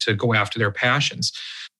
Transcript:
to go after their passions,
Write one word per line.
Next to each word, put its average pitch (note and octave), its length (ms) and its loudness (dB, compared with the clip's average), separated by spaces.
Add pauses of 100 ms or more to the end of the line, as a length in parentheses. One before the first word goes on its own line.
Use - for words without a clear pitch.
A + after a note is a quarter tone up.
to A2 140 2
go A#2 200 2
after G#2 240 0
their G#2 120 2
passions, B2+ 600 0 (480)